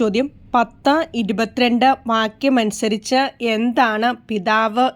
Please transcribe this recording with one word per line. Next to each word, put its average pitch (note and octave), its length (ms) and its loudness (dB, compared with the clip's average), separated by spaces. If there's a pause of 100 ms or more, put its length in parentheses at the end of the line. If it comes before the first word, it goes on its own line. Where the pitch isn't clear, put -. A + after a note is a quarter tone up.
ചോദ്യം, A3+ 260 0 (280)
പത്ത് A#3+ 400 0 (260)
ഇരുപത്തിരണ്ട് A3+ 680 0 (220)
വാക്യമനുസരിച്ച് A3 1080 0 (340)
എന്താണ് A3+ 560 0 (180)
പിതാവ് A3 560 0 (120)